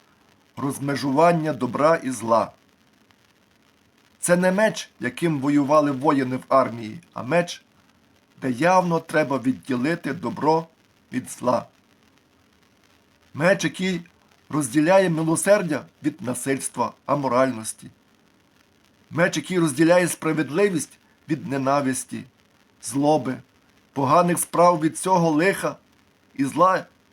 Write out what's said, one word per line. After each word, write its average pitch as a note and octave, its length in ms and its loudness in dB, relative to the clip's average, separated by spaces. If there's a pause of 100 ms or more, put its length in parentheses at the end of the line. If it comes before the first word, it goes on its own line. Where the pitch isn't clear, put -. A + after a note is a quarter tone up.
(560)
розмежування C#3+ 960 0
добра B2+ 440 0
і B2+ 140 -6
зла. A2+ 420 0 (1700)
Це F3 160 2
не F#3 160 4
меч, G#3 380 0 (100)
яким C#3+ 400 -2
воювали C#3+ 500 4
воїни C3 460 0
в B2+ 120 -10
армії, A#2 520 0 (120)
а - 100 -10
меч, E3+ 400 -2 (800)
де C3+ 100 -2
явно E3+ 500 2
треба D3 380 -2
відділити C3 760 -4
добро D#3 540 -2 (460)
від B2+ 180 -8
зла. A#2+ 360 -4 (1700)
Меч, E3 300 0
який F#3 360 -4 (500)
розділяє D3+ 600 2
милосердя D#3+ 720 0 (180)
від D3 200 -6
насильства, B2+ 720 -4 (140)
аморальності. B2+ 840 -2 (1200)
Меч, F3 260 0
який F3+ 220 -4
розділяє E3 500 4
справедливість D#3 880 -2 (300)
від B2+ 200 -6
ненависті, C3 760 -2 (580)
злоби, C3+ 540 0 (560)
поганих E3 460 2
справ F3 420 2
від D#3 180 -2
цього F3 320 0
лиха D#3 460 -2 (580)
і C3+ 100 -2
зла, D#3 420 0 (260)